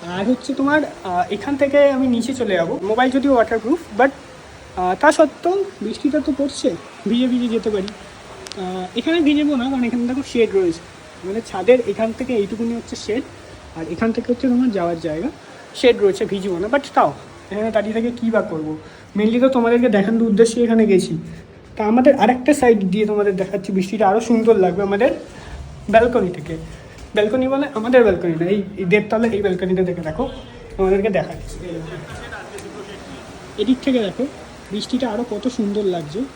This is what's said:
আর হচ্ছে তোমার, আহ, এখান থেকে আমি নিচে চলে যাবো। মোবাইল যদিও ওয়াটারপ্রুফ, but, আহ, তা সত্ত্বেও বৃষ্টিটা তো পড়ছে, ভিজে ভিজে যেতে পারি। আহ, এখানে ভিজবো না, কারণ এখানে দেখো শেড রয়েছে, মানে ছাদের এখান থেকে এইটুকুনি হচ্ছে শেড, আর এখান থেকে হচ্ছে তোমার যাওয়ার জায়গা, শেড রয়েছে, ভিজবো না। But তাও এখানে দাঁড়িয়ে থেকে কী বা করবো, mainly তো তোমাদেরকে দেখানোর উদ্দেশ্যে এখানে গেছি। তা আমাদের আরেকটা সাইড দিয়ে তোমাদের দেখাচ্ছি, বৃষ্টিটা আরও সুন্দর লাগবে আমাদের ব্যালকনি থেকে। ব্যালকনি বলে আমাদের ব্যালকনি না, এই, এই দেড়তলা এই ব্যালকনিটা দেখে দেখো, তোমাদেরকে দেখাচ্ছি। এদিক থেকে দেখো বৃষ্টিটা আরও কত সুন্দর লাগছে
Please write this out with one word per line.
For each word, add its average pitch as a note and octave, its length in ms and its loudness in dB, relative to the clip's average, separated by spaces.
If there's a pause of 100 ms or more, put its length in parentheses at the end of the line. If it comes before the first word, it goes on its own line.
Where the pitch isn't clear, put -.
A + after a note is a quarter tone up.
(160)
আর F#3+ 160 -2
হচ্ছে - 280 -4
তোমার, C#4+ 260 2
আহ, F3+ 380 -4 (120)
এখান C#4 260 -4
থেকে C#4+ 180 4 (180)
আমি C4 180 0
নিচে A#3 240 -2
চলে G#3+ 200 0
যাবো। E3 140 0 (160)
মোবাইল B3 260 2
যদিও C#4 200 2
ওয়াটারপ্রুফ, A#3 440 2 (200)
but, C4+ 120 6
আহ, - 880 -6
তা D4 160 8
সত্ত্বেও E4+ 380 2 (300)
বৃষ্টিটা C4 400 -2
তো D#4 140 -2
পড়ছে, C#4 300 -2 (400)
ভিজে A#3+ 220 2
ভিজে B3 240 0
যেতে A3+ 200 -2
পারি। G3 160 -2
আহ, - 920 -10 (140)
এখানে D#4+ 180 0 (100)
ভিজবো D4 280 2
না, A#3+ 160 0
কারণ B3+ 160 -2
এখানে A#3+ 220 -2
দেখো C4 220 -4
শেড A3+ 180 2 (100)
রয়েছে, F3 220 0 (440)
মানে G3+ 140 -4 (100)
ছাদের G3+ 300 4 (120)
এখান A3+ 260 -2
থেকে B3+ 140 -6 (100)
এইটুকুনি A3+ 380 -4
হচ্ছে - 160 -12 (100)
শেড, A#3 180 -4 (540)
আর E3 160 -8
এখান A3 220 0
থেকে A#3 160 -6
হচ্ছে B3 220 -2
তোমার B3 240 4
যাওয়ার E3+ 200 -2 (100)
জায়গা, D#3+ 220 -4 (500)
শেড A#3+ 240 6
রয়েছে, F#3+ 280 2
ভিজবো F#3+ 320 -4
না। G#3 100 -4
But C#4 100 2 (120)
তাও G#3+ 140 4 (420)
এখানে G#3+ 240 -2
দাঁড়িয়ে G#3+ 220 0
থেকে A3+ 120 -2 (100)
কী A3+ 160 -2
বা G3+ 60 4 (100)
করবো, D#3 220 -6 (440)
mainly A3 260 2
তো C4+ 40 6 (100)
তোমাদেরকে A#3+ 400 4
দেখানোর A3+ 340 2
উদ্দেশ্যে A3+ 340 4
এখানে A3+ 260 4
গেছি। F3 240 2 (600)
তা G#3+ 160 -4
আমাদের B3+ 220 8 (100)
আরেকটা B3+ 280 4 (100)
সাইড A#3 180 6 (140)
দিয়ে G#3+ 180 2
তোমাদের G#3 300 2
দেখাচ্ছি, F#3+ 360 -6
বৃষ্টিটা G3+ 340 0
আরও A3 180 4
সুন্দর A3 260 6 (100)
লাগবে F3 240 0
আমাদের G3+ 220 2 (840)
ব্যালকনি A3+ 440 4
থেকে। D#3+ 180 -10 (600)
ব্যালকনি G#3+ 380 0
বলে C#4 120 0 (140)
আমাদের B3 280 4
ব্যালকনি F3 340 0
না, E3+ 40 0 (100)
এই, G#3 40 0 (220)
এই F#3+ 100 -4
দেড়তলা A3 440 2
এই G3+ 100 -2
ব্যালকনিটা F#3 440 0
দেখে E3+ 200 -6
দেখো, F#3+ 140 -4 (540)
তোমাদেরকে G3 400 2
দেখাচ্ছি। - 380 -8 (2000)
এদিক B3 240 2
থেকে B3+ 220 2
দেখো G#3 160 -4 (480)
বৃষ্টিটা B3 420 -4
আরও A#3 100 -4 (100)
কত G3+ 100 -8 (140)
সুন্দর G3+ 260 -2 (120)
লাগছে D#3+ 240 -8 (160)